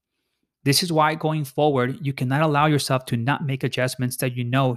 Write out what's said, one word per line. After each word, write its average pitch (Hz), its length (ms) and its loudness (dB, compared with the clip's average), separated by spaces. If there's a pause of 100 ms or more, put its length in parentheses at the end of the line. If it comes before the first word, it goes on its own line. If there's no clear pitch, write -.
(640)
This 143 220 2
is 175 80 -4
why 156 240 2
going 156 280 -2
forward, 135 560 0
you 139 120 -4
cannot 135 280 0
allow 147 260 2
yourself 139 400 2
to 127 100 -2
not 123 280 -2
make 135 200 -4
adjustments 127 540 -2
that 127 180 -4
you 123 80 -4
know 127 320 0